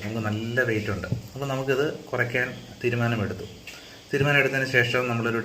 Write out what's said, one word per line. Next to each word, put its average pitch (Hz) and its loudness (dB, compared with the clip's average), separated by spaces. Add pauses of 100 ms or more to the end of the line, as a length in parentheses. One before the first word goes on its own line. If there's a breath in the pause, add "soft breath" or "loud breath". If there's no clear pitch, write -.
നമുക്ക് 110 -4
നല്ല 117 0
വെയിറ്റ് 107 0
ഉണ്ട്. - -6 (260)
അപ്പോൾ 139 -6
നമുക്കിത് 135 2 (260)
കുറയ്ക്കാൻ 123 0 (360)
തീരുമാനമെടുത്തു. 117 0 (640 loud breath)
തീരുമാനമെടുത്തതിന് 135 4
ശേഷം 123 4
നമ്മളൊരു 117 2